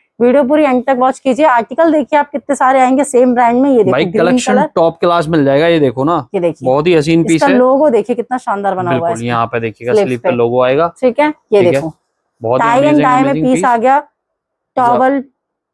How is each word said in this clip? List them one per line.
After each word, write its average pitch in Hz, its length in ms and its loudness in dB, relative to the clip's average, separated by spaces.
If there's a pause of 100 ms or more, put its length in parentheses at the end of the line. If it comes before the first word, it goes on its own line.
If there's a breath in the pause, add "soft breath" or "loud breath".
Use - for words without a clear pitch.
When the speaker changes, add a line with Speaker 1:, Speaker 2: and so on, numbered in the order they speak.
(200 soft breath)
Speaker 1:
वीडियो 254 240 2
पूरी 302 200 2
एंड 254 220 0
तक 269 120 0
वॉच 254 200 0
कीजिए। 262 280 0
आर्टिकल 269 460 0
देखिए 302 260 0
आप 285 120 -2
कितने 277 260 -6
सारे 262 240 2
आएंगे 262 240 2
सेम 247 300 2
ब्रांड 240 280 2
में। 285 80 2
ये 254 80 2
देखो 185 140 2
Speaker 2:
भाई, 143 120 0
Speaker 1:
ग्रीन 170 180 -2
Speaker 2:
कलेक्शन 240 300 0
Speaker 1:
कलर। 202 220 0
Speaker 2:
टॉप 165 260 0
क्लास 170 280 0
मिल 160 160 2
जाएगा। 139 220 2
ये 170 140 2
देखो 131 240 -2
ना, 160 300 -2
Speaker 1:
ये 190 60 -4
देखिए, 160 280 -4
Speaker 2:
बहुत 147 180 0
ही 180 80 2
हसीन 160 300 2
पीस 165 100 -2
Speaker 1:
इसका 214 120 2
Speaker 2:
है। 277 80 2
Speaker 1:
लोगो 269 360 2
देखिए 220 260 -2
कितना 202 220 -6
शानदार 202 360 -4
बना 180 160 -4
हुआ - 20 -2
है 165 80 -2
Speaker 2:
बिल्कुल, - 120 -2
Speaker 1:
इसमें। 117 160 -8
Speaker 2:
यहाँ 117 180 -2
पे 117 140 -6
देखिएगा, 117 320 -6
Speaker 1:
स्लीव्स 107 160 0
Speaker 2:
स्लीव 123 100 -4
पे 120 100 -6
Speaker 1:
पे। 123 80 -2
Speaker 2:
लोगो 120 260 0
आएगा। 143 380 0
Speaker 1:
ठीक 254 200 0
है, 302 60 2
ये 254 320 -2
Speaker 2:
ठीक 185 60 4
है। 175 80 2
Speaker 1:
देखो, 147 200 -4 (480)
Speaker 2:
बहुत 117 200 0
ही 226 60 0
Speaker 1:
tie 233 80 0
and 277 100 2
Speaker 2:
अमेजिंग, 294 220 2
Speaker 1:
dye 254 80 0
में 262 80 0
Speaker 2:
अमेजिंग 269 240 -2
Speaker 1:
पीस 254 80 0
Speaker 2:
पीस। 262 100 -2
Speaker 1:
आ 247 120 0
गया, 262 220 0
Speaker 2:
ज-, - 800 -18
Speaker 1:
टॉवल 254 460 0 (520)